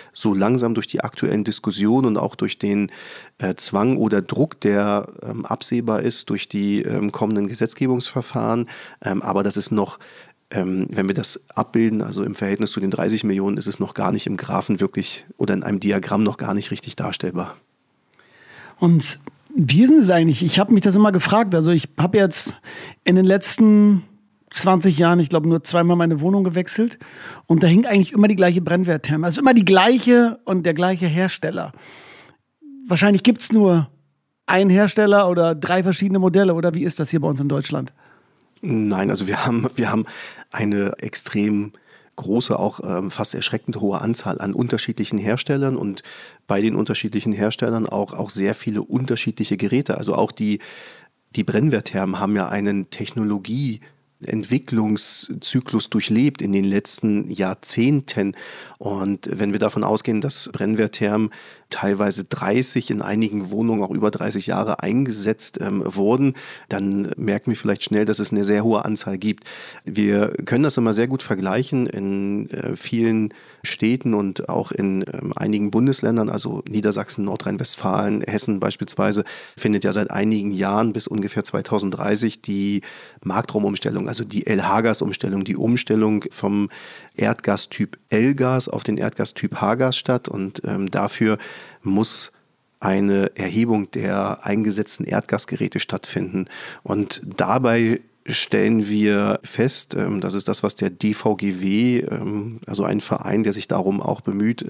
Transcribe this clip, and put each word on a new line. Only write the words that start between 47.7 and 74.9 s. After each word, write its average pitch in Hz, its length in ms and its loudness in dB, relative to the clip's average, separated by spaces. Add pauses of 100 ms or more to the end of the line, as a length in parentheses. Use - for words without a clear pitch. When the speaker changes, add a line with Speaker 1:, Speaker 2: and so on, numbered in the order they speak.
Speaker 1:
auch, 101 260 -4
auch 104 180 -8
sehr 98 260 -2
viele 104 260 -4
unterschiedliche 120 720 -2
Geräte. 113 420 -2
Also 101 180 -2
auch 107 160 0
die, 104 260 -2 (800)
die 104 80 0
Brennwertthermen 98 760 0
haben 104 160 0
ja 98 140 0
einen 101 420 -2
Technologieentwicklungszyklus 107 3000 -4
durchlebt 117 520 0
in 101 100 -2
den 98 120 2
letzten 101 640 -2
Jahrzehnten. 107 1040 -2 (460)
Und 98 540 -4
wenn 101 200 -2
wir 101 80 -2
davon 104 240 0
ausgehen, 107 360 0
dass - 320 -6
Brennwertthermen 107 800 0 (400)
teilweise 98 540 -2
dreißig, 113 640 -2
in 107 120 -2
einigen 101 480 -2
Wohnungen 110 320 0
auch 95 80 -2
über 104 200 0
dreißig 104 360 -6
Jahre 98 360 -2
eingesetzt, 110 800 -2
ähm, 101 240 -4
wurden, 113 480 2 (380)
dann 98 480 -2
merken 104 320 -2
wir 110 80 -2
vielleicht 101 240 -4
schnell, 107 240 0
dass 107 140 -2
es 104 120 -4
eine 101 120 0
sehr 104 200 0
hohe 110 220 2
Anzahl 104 320 -4
gibt. 107 260 -4 (400)
Wir 104 440 2 (180)
können 123 160 2
das 139 160 0
immer 113 160 2
sehr 117 140 2
gut 131 140 -4
vergleichen 113 640 -2
in, 98 640 -4
äh, - 260 -6
vielen 113 580 0 (300)
Städten 117 500 0
und 101 340 -4
auch 90 240 -2
in, 98 400 -2